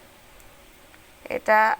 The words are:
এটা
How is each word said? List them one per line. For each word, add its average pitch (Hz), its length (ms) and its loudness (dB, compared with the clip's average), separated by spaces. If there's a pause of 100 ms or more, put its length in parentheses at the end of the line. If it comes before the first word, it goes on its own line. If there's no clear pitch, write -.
(1400)
এটা 214 440 0